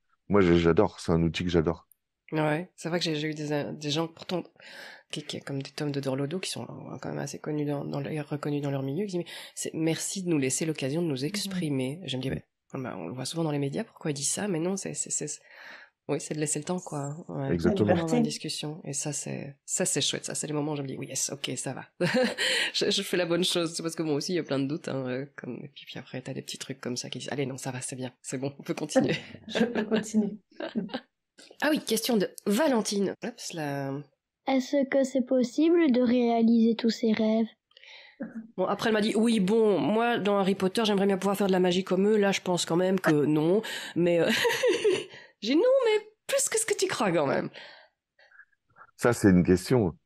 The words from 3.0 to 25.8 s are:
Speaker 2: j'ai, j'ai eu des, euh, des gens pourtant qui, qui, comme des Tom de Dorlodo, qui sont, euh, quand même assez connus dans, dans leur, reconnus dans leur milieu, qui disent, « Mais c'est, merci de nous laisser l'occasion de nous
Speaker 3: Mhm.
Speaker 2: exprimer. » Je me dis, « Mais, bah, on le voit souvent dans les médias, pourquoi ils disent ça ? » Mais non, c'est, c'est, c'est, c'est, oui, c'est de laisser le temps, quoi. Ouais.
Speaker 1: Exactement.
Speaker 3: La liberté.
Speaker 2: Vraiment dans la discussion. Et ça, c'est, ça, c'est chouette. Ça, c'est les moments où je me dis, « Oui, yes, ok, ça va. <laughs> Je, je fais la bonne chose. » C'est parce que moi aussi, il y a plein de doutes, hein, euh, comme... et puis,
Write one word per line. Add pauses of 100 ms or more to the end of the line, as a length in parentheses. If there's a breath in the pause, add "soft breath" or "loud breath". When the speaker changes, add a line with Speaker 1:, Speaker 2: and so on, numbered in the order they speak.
Speaker 2:
j'ai,
j'ai
eu
des,
euh,
des
gens
pourtant (680 loud breath)
qui,
qui,
comme
des
Tom
de
Dorlodo,
qui
sont,
euh,
quand
même
assez
connus
dans,
dans
leur,
reconnus
dans
leur
milieu,
qui
disent, «
Mais (240 loud breath)
c'est,
merci
de
nous
laisser
l'occasion
de
nous
Speaker 3:
Mhm.
Speaker 2:
exprimer. »
Je
me
dis, «
Mais, (320)
bah,
on
le
voit
souvent
dans
les
médias,
pourquoi
ils
disent
ça ? »
Mais
non,
c'est,
c'est,
c'est,
c'est, (680 loud breath)
oui,
c'est
de
laisser
le
temps,
quoi. (120)
Ouais.
Speaker 1:
Exactement.
Speaker 3:
La
liberté.
Speaker 2:
Vraiment
dans
la
discussion.
Et
ça,
c'est, (100)
ça,
c'est
chouette.
Ça,
c'est
les
moments
où
je
me
dis, «
Oui,
yes,
ok,
ça
va. (140)
<laughs>
Je,
je
fais
la
bonne
chose. »
C'est
parce
que
moi
aussi,
il
y
a
plein
de
doutes,
hein,
euh, (100)
comme...
et
puis,